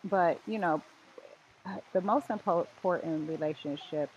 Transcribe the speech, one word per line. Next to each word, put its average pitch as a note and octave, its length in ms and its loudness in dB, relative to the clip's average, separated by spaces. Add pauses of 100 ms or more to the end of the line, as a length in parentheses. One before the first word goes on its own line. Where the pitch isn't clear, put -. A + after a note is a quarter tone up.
but, F3+ 420 4
you G#3+ 120 -2
know, E3 240 2 (840)
uh, F#3+ 100 -8 (160)
the F#3 80 2
most A3 280 2
impo-, G3 380 0 (100)
important D#3+ 520 -2
relationship D3+ 880 -4